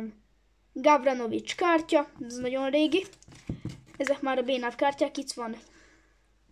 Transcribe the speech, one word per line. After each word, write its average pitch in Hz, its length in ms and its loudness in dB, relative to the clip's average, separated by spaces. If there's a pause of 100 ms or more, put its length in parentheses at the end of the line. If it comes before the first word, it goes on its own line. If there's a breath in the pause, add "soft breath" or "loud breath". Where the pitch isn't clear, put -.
(720)
Gavranovic 254 840 2
kártya, 330 680 2
ez 240 160 -10
nagyon 262 340 -2
régi. 302 360 2 (920 loud breath)
Ezek 277 240 -2
már 262 180 -2
a 254 40 0
bénább 240 320 -2
kártyák, 277 420 0
itt - 160 -10
van. 226 240 -10 (960 soft breath)